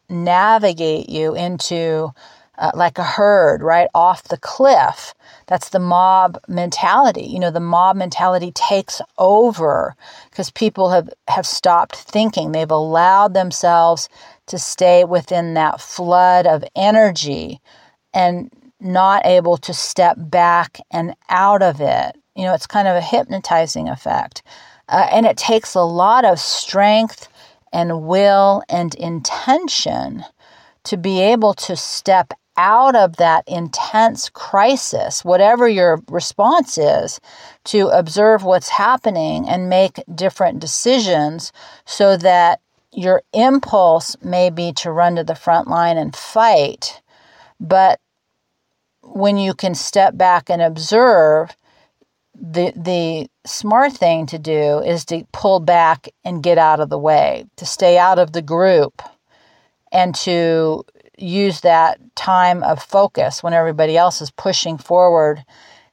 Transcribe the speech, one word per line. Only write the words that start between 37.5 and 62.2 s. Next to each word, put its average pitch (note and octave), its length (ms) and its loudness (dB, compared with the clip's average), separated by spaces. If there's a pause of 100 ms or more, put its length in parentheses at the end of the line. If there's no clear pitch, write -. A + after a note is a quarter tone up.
to G3+ 240 0
observe F#3+ 540 2
what's F#3 260 0
happening G3 800 -2
and F3+ 200 -4
make F#3 340 0 (120)
different F3+ 440 -2
decisions E3 920 -2 (320)
so G3 320 2
that F3 440 2 (320)
your F#3 300 0 (100)
impulse G#3 880 2
may F3+ 300 0
be E3+ 220 -6
to E3+ 180 -8
run F3 240 0
to E3+ 80 -2
the D#3+ 120 -6
front E3+ 340 -2
line E3+ 280 0
and D3 180 -6
fight. - 840 0 (600)
But F#3+ 400 2 (1040)
when G3+ 340 -2
you F#3+ 180 -2
can F3+ 220 -6
step - 400 0
back F3+ 340 2
and E3+ 100 -2
observe, D#3+ 960 2 (760)
the, F3 400 -4
the E3 540 -6 (180)
smart B3 460 0
thing E3 340 0
to D#3+ 120 -12
do D3+ 420 -2
is E3+ 260 -4
to E3 260 -8
pull F#3+ 280 0
back E3 480 2 (160)
and F3 180 -8
get E3+ 160 2
out D#3 220 4
of D3+ 80 -4
the D3+ 100 -6
way, D3 460 0 (120)
to - 80 -18
stay F3 320 2
out F3+ 220 4
of D#3+ 140 0
the E3 100 -6
group, E3+ 600 0 (920)
and F3+ 240 0
to E3 680 -2 (320)
use F#3+ 440 -4
that E3 400 2 (160)
time F3+ 460 0